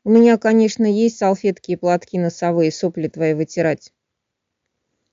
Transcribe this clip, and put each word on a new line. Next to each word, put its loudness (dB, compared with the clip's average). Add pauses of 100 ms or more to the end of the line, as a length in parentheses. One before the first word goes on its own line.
У -2
меня, 6
конечно, 0
есть 0
салфетки -4
и -2
платки -4
носовые, -2
сопли -6
твои -4
вытирать. -4 (1200)